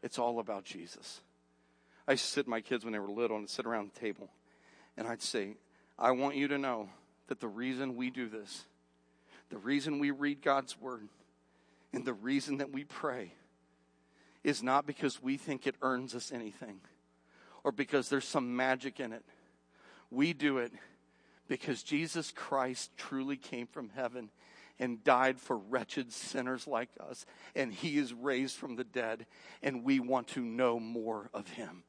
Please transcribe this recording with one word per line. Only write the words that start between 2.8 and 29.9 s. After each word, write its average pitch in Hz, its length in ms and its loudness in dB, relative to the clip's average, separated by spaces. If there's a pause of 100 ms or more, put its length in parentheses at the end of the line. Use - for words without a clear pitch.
when 117 80 -4
they 107 80 0
were 101 120 -4
little 110 260 0
and 104 100 -6
sit 117 200 -4
around 107 260 -2
the - 60 -20
table, 101 320 -6 (680)
and 117 100 -4
I'd 117 140 -4
say, 104 360 -2 (420)
I 120 100 6
want 139 280 4
you 139 100 2
to 143 100 2
know 120 320 -2 (380)
that - 120 -4
the 120 80 -6
reason 127 480 -4
we 127 160 -2
do 123 180 -4
this, 107 360 -12 (840)
the - 80 -10
reason 139 400 2
we 143 140 2
read 143 320 -2
God's 135 360 2
word, 113 300 -10 (840)
and 127 140 -4
the 127 80 2
reason 135 440 0
that 139 140 -2
we 139 120 -6
pray 123 480 -4 (1120)
is 143 180 4
not 135 240 6
because 143 380 -2
we 135 120 2
think 139 300 -4
it 135 160 2
earns 131 320 0
us 120 180 -6
anything 107 500 -10 (840)
or 143 80 4
because 131 380 2
there's 139 180 2
some 123 280 2
magic 131 440 2
in 120 120 -4
it. 117 140 -10 (880)
We 156 180 6
do 139 260 2
it 120 120 -2 (760)
because 135 360 -2
Jesus 156 480 0
Christ 131 680 -2
truly 135 400 -4
came 120 300 -6
from 120 220 -10
heaven 120 400 -4 (500)
and 120 240 0
died 131 360 8
for - 180 0
wretched 117 540 -2
sinners 127 560 -4
like 123 220 0 (100)
us, - 260 -12 (300)
and 127 160 0
he 147 260 0
is 127 160 2
raised 127 420 2
from 127 200 -8
the 127 80 -4
dead, 113 420 -2 (360)
and 127 220 -2
we 135 160 6